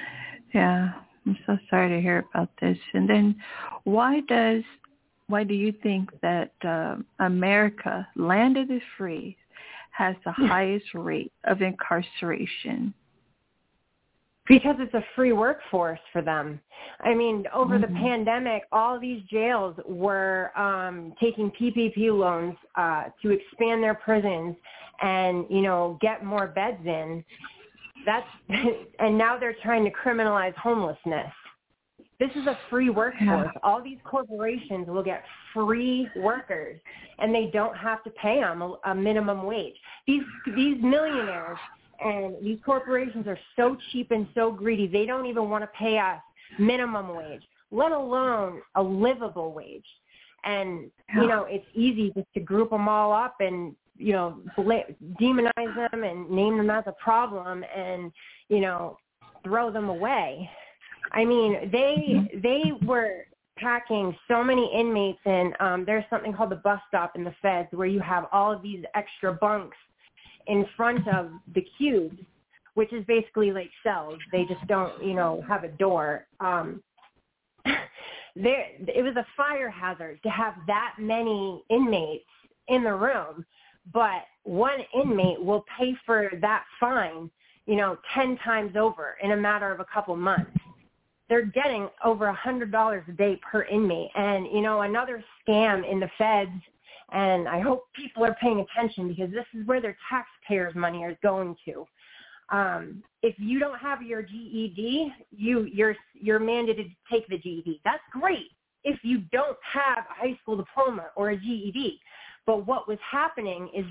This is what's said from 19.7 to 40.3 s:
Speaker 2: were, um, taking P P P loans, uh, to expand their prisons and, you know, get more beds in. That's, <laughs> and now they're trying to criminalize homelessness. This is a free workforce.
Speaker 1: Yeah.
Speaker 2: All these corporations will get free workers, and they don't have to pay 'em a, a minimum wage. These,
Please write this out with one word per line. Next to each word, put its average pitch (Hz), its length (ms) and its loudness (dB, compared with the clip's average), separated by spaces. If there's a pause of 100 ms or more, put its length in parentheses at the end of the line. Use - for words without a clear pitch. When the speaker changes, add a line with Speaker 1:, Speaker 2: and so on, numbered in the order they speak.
Speaker 2:
were, 190 680 0
um, 185 640 -4
taking 226 300 0
P 240 220 -2
P 226 180 2
P 220 220 2
loans, 175 440 2 (200)
uh, 165 300 0 (180)
to 208 80 2
expand 226 500 0
their 214 140 4
prisons 196 600 0 (460)
and, 185 480 2
you 196 140 4
know, 175 380 2
get 220 220 0
more 202 220 0
beds 190 400 -4
in. 160 400 -4 (800)
That's, 214 220 0 (220)
<laughs> 226 500 -2
and 214 180 4
now 233 220 4
they're 233 240 -2
trying 226 220 2
to 202 40 2
criminalize 208 640 0
homelessness. 165 800 -2 (840)
This 262 160 2
is 277 100 -4
a 269 120 0 (120)
free 247 220 4
workforce. 208 640 2
Speaker 1:
Yeah. - 100 -12
Speaker 2:
All 214 180 4
these 269 220 -14
corporations 220 840 -4
will 180 140 -2
get 180 240 -4 (280)
free 240 600 0
workers, 185 640 -2 (380)
and 220 160 2
they 220 140 2
don't 214 280 0
have 220 280 -4
to 214 80 -14
pay 233 320 0
'em 175 180 -2
a, 180 240 -6
a 190 80 0
minimum 202 500 0
wage. 196 320 -6 (300)
These, 277 180 2 (320)